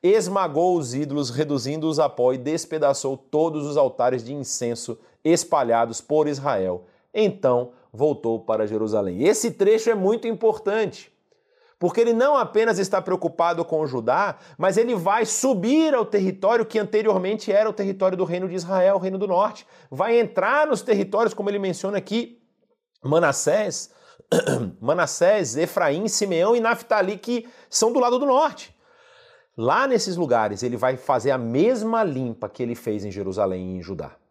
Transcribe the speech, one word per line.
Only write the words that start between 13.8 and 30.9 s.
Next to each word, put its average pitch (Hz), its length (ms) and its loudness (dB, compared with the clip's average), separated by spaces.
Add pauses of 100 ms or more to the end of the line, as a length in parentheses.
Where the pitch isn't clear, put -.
o 156 80 -2
Judá, 131 500 0 (200)
mas 185 200 2
ele 233 180 2
vai 202 300 0
subir 262 680 2
ao 233 120 2
território 202 600 0
que 220 140 -2
anteriormente 208 720 0
era 214 180 4
o 208 40 -6
território 196 440 -2
do 180 80 0
reino 180 240 -4
de 170 60 -8
Israel, 185 400 2
o 190 40 2
reino 190 180 -4
do 202 100 -4
norte. 196 380 0 (240)
Vai 214 300 2
entrar 233 480 2
nos 254 140 0
territórios, 208 520 0
como 202 160 -4
ele 202 100 -2
menciona 196 380 -4
aqui, 214 440 -6 (600)
Manassés, 160 880 0 (400)
<clears throat> 123 500 -2
Manassés, 165 720 2
Efraim, 165 520 0
Simeão 196 480 2
e 240 40 2
Naftali, 214 580 0
que 233 300 -6 (220)
são 220 220 2
do 254 80 2
lado 247 200 2
do 285 60 0
norte. 277 480 0 (840)
Lá 147 300 2
nesses 220 300 -2
lugares, 117 480 0
ele 123 120 -2
vai 127 220 0